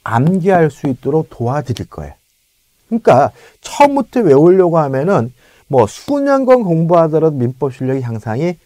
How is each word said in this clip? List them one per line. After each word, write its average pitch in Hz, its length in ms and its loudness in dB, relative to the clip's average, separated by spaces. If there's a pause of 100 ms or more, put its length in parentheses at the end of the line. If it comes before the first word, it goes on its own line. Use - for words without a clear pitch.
암기할 165 680 0
수 - 160 -8
있도록 143 420 -4
도와드릴 123 600 -6
거예요. 71 240 -16 (720)
그러니까 170 440 2 (300)
처음부터 277 600 0
외우려고 170 580 4
하면은 135 520 -2 (360)
뭐 123 200 2
수년간 269 760 0
공부하더라도 160 720 2
민법 127 360 -4
실력의 131 280 -4
향상이 120 640 -6